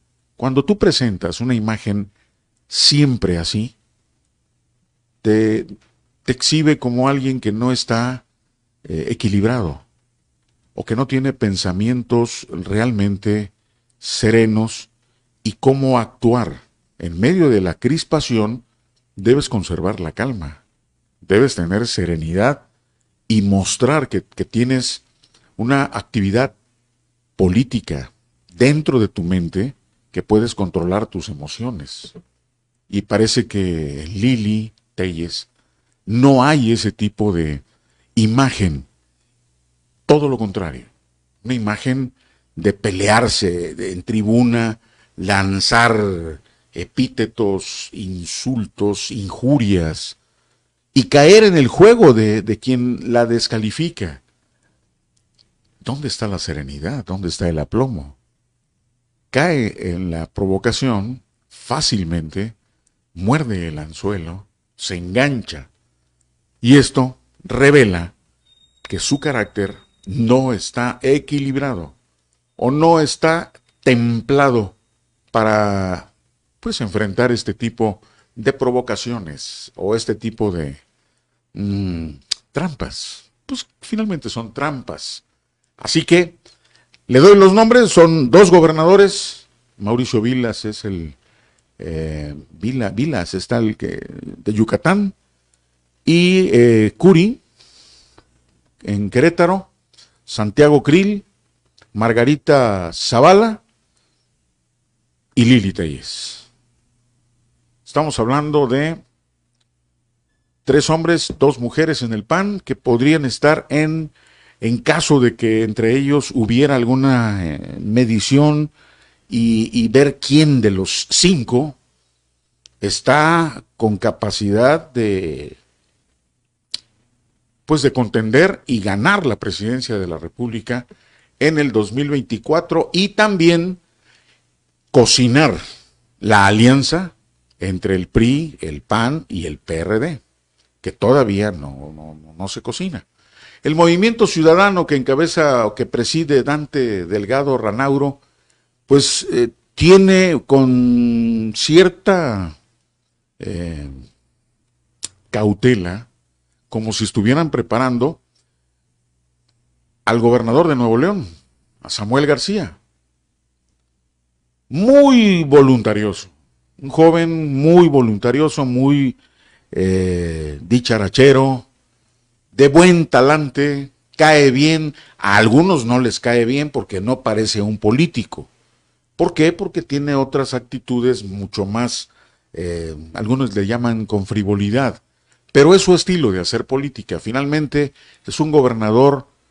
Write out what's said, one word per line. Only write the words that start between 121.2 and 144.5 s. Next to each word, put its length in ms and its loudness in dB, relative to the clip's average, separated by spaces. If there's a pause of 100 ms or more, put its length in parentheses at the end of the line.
está 840 0 (140)
con 180 0
capacidad 960 -2
de, 640 -4 (2000)
pues, 160 0
de 120 2
contender 760 0
y 140 -2
ganar 440 0
la 120 -2
presidencia 640 -6
de 80 -6
la 120 -8
República 680 -10 (540)
en 180 2
el 140 0
dos 200 -2
mil 180 -6
veinticuatro 800 -4
y 180 0
también 680 0 (1120)
cocinar 640 4 (640)
la 280 4
alianza 680 2 (480)
entre 340 -4
el 140 -4
pri, 520 0
el 220 -12
pan 460 -4
y 180 -8
el 120 -10
P 200 -8
R 220 -2
D, 200 -8 (600)
que 120 -10
todavía 600 0
no, 420 -14
no, 260 -20
no, 160 -20
no 120 -10
se 140 -12
cocina. 440 -10 (560)
El 120 -2
Movimiento 520 2
Ciudadano 600 2